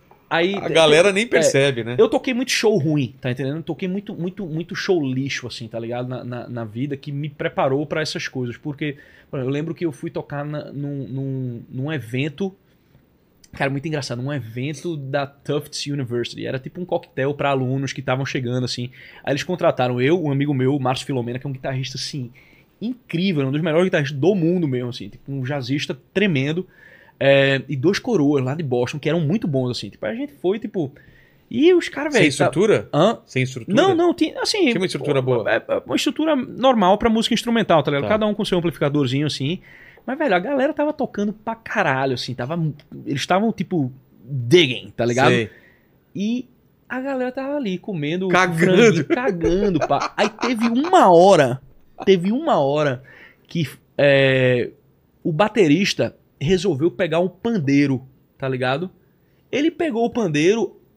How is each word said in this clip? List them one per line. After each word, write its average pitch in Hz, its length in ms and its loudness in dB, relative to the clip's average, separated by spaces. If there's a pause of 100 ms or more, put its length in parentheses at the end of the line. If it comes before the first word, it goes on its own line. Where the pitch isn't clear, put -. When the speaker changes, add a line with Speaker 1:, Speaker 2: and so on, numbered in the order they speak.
(300)
Speaker 1:
aí 175 240 2
Speaker 2:
A 196 140 -4
Speaker 1:
te-, 156 60 -2
Speaker 2:
galera 160 360 6
Speaker 1:
te-, 190 60 0
Speaker 2:
nem 208 80 2
Speaker 1:
é, 240 40 -6
Speaker 2:
percebe, 139 560 2
né? 120 140 -6
Speaker 1:
eu 226 100 6
toquei 262 280 -2
muito 254 160 -2
show 214 260 2
ruim, 147 420 0
tá 127 120 -4
entendendo? 135 260 -4
Eu 165 60 -10
toquei 170 240 -6
muito, 202 260 -6
muito, 185 320 -8
muito 165 300 -8
show 175 280 0
lixo, 131 440 -4
assim, 113 200 -12
tá 113 120 -10
ligado? 120 280 -6
Na, 127 160 -8
na, 120 240 -10
na 120 180 -8
vida, 127 300 -6
que 143 160 -10
me 143 180 -6
preparou 151 580 -2
pra 160 160 -4
essas 147 240 -6
coisas. 123 300 -8
Porque, 147 380 -8 (360)
por 151 60 -8
exemplo, 127 120 -4
eu 139 40 -2
lembro 156 200 -4
que 175 140 -8
eu 156 40 -4
fui 151 200 -10
tocar 147 340 -8
na, 151 260 -8
num, 143 380 -8
num, 131 580 -6
num 135 240 -6
evento, 143 640 -4 (1000)
cara, 139 160 -2
muito 139 160 -6
engraçado, 135 360 -6
num 135 100 -6
evento 139 640 -8
da 139 320 -4
Tufts - 600 -6
University. 120 580 -4
Era 127 120 -4
tipo - 220 -12
um 180 60 -8
coquetel 147 480 -4
pra 143 160 -2
alunos 135 420 -2
que 139 100 -10
tavam 131 240 -2
chegando, 127 380 -4
assim. 123 260 -6 (360)
Aí - 80 0
eles 135 100 -4
contrataram 139 560 0
eu, 147 240 2
um 147 80 0
amigo 143 220 0
meu, 131 200 2
o 147 60 0
Márcio 127 260 -2
Filomena, 123 320 -4
que 127 80 -12
é 143 40 -8
um 135 40 -8
guitarrista, 131 440 -6
assim, 127 340 -8 (500)
incrível, 185 640 -2
um 131 40 -2
dos 147 100 -2
melhores 165 240 2
guitarristas 151 320 -2
do 160 160 2
mundo 170 340 0
mesmo, 123 220 -4
assim, 101 200 -12
tipo, - 220 -16
um 135 120 -6
jazzista 139 540 -4 (160)
tremendo. 170 520 0 (580)
É, 139 460 4
e 151 60 -6
dois 156 240 2
coroas 147 440 2
lá 131 120 -4
de 170 80 -6
Boston, 123 340 -2
que 147 100 -6
eram 160 120 0
muito 175 280 0
bons, 131 220 0
assim. 110 200 -8
Tipo, - 180 -12
a 220 80 -4
gente 285 260 -8
foi, 190 160 0
tipo... 185 340 -6 (600)
e 294 200 4
os 349 160 4
caras, - 260 -6
Speaker 2:
Sem 226 100 6
Speaker 1:
velho, 139 120 4
tá 175 100 2
Speaker 2:
estrutura? 165 460 2
Speaker 1:
Hã? 185 360 2
Speaker 2:
Sem 131 160 -2
estrutura? 127 360 -4
Speaker 1:
Não, 381 140 6
não, 339 180 2
tinha, 320 300 -2
assim, 440 220 0
Speaker 2:
Tinha 240 140 2
uma 185 100 0
estrutura 143 340 -2
boa? 123 300 0
Speaker 1:
é, 113 60 4
é, - 280 -4
uma - 100 -4
estrutura 302 400 0
normal 220 600 4
pra 226 140 2
música 226 240 0
instrumental, 196 480 2
tá 151 80 -2
ligado? 139 140 0
Speaker 2:
Tá. 104 40 0
Speaker 1:
Cada 214 160 2
um 214 80 0
com 208 100 -4
seu 185 140 0
amplificadorzinho, 147 720 0
assim... 139 320 -4 (440)
Mas, 262 140 -8
velho, 302 160 0
a - 60 4
galera 277 340 0
tava 302 180 0
tocando 214 400 -4
pra - 220 -8
caralho, 139 600 -2
assim, 127 180 -8
tava 127 240 -6
mu-, 160 160 -2 (320)
eles - 220 -6
tavam, 208 260 2
tipo, 147 400 -4 (320)
digging, 123 640 4
tá 117 160 -4
ligado? 127 240 4
Speaker 2:
Sei. 117 200 2 (640)
Speaker 1:
E 226 340 -4 (400)
a 254 100 -6
galera 254 320 -4
tava 269 240 -6
ali 208 220 -4
comendo 180 520 -4
Speaker 2:
Cagando. 180 280 4 (240)
Speaker 1:
franguinho, 220 240 6
cagando, 190 840 0
pá. 139 300 0
Aí 208 100 2
teve 233 420 -2
uma 269 440 6
hora, 165 480 6 (420)
teve 190 280 4
uma 269 280 0
hora 139 440 0 (440)
que, 165 220 -4 (260)
é, 131 760 4 (520)
o 175 80 -2
baterista 165 840 2 (280)
resolveu 170 460 2
pegar 170 300 -2
um 180 100 2
pandeiro, 143 720 0 (320)
tá 135 140 -6
ligado? 131 400 -2 (640)
Ele 294 180 0
pegou 277 360 -2
o 233 40 0
pandeiro, 196 640 0 (220)